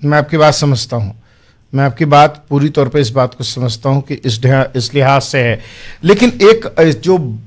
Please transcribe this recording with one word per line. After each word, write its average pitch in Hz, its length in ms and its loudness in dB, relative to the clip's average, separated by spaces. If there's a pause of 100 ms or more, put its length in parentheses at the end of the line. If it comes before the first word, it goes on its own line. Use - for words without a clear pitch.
मैं 147 140 2
आपकी 147 180 -2
बात 151 180 4
समझता 135 420 -2
हूँ, 107 260 -8 (520)
मैं 135 100 0
आपकी 139 200 -2
बात 147 460 2
पूरी 143 180 0
तौर 147 200 0
पे 147 120 0
इस 120 100 -2
बात 127 240 -2
को 131 100 -12
समझता 123 440 -6
हूँ 135 140 0
कि 139 120 -12
इस 117 300 -6
लिहा-, 135 320 0
इस 123 180 -6
लिहाज 135 280 2
से - 160 -6
है। 120 220 -2 (440)
लेकिन 202 240 4
एक, 226 380 2
अ, - 160 -2
जो 147 640 0